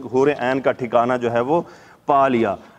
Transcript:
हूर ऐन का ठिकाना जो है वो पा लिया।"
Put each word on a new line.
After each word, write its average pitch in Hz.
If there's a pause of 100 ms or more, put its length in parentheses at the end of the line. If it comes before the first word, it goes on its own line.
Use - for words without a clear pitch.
(120)
हूर 135
ऐन 131
का 131
ठिकाना 120
जो 120
है 117
वो 147 (480)
पा 139
लिया।" 113 (200)